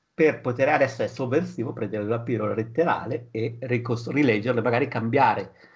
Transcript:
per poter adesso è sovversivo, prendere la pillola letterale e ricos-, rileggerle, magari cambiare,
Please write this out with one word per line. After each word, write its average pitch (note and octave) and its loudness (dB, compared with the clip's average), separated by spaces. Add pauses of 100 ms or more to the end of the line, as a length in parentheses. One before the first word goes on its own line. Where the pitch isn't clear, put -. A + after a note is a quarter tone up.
(140)
per D#3 2
poter C3 0
adesso C3+ 2
è G#2+ 0
sovversivo, C3 -2
prendere G#2 -4
la A2+ -2
pillola G#2+ -2
letterale A#2 -2
e A#2 -4
ricos-, A#2+ -4
rileggerle, A#2 2
magari B2 2
cambiare, A2+ 2 (220)